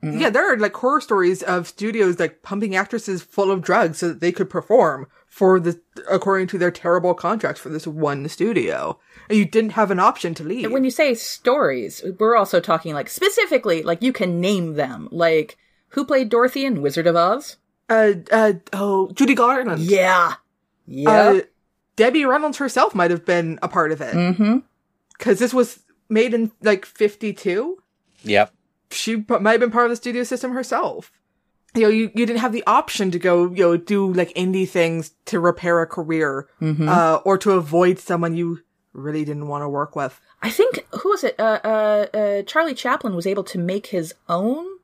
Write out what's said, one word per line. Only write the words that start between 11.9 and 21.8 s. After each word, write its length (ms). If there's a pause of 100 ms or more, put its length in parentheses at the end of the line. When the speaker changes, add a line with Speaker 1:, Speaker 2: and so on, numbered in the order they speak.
Speaker 1:
we're 180
also 240
talking, 340
like, 140
specifically, 760
like, 200
you 100
can 280
name 340
them. 360
Like, 460 (340)
who 140
played 240
Dorothy 380
in 160
Wizard 240
of 100
Oz? 400 (320)
Speaker 2:
Uh, 240 (180)
uh, 220 (220)
oh, 380
Judy 220
Garland. 460
Speaker 1:
Yeah. 540 (520)
Yeah. 240
Speaker 2:
Uh, 300 (560)